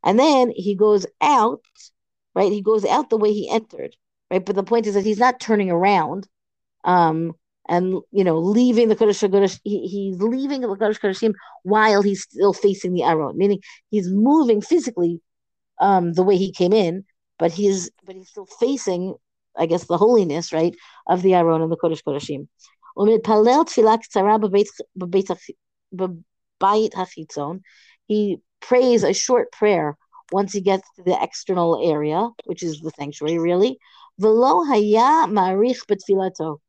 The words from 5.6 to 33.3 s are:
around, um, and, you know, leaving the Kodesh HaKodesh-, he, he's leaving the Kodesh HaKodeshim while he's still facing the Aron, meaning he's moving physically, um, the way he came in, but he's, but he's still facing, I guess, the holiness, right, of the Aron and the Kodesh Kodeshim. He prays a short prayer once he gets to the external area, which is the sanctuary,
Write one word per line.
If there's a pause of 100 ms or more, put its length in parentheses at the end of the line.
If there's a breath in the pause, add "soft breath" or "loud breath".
around, (560)
um, (340)
and, (140)
you
know,
leaving
the
Kodesh
HaKodesh-,
he,
he's
leaving
the
Kodesh
HaKodeshim (300 loud breath)
while
he's
still
facing
the
Aron,
meaning (320 loud breath)
he's
moving
physically, (580)
um,
the
way
he
came
in, (320)
but
he's, (120)
but
he's
still (120)
facing, (420)
I
guess,
the
holiness,
right, (320 loud breath)
of
the
Aron
and
the
Kodesh
Kodeshim. (4000 soft breath)
He (220)
prays
a
short
prayer (340 soft breath)
once
he
gets
to
the
external
area, (180)
which
is
the
sanctuary,